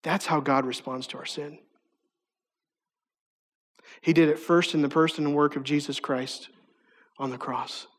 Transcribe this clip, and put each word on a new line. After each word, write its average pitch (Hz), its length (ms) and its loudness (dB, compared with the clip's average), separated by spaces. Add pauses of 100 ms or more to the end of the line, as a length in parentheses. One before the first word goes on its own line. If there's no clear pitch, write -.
That's 170 220 -2
how 160 120 2
God 135 260 2
responds 127 440 -8
to - 100 -12
our - 80 -12
sin. 147 320 -10 (2500)
He 165 120 2
did 160 160 8
it 156 100 2
first 170 340 2
in 156 100 2
the 143 60 2
person 160 380 2
and 147 80 0
work 147 220 2
of 135 80 -6
Jesus 143 340 -2
Christ 131 500 -6 (720)
on 135 120 -4
the 127 80 -10
cross. - 480 -8 (120)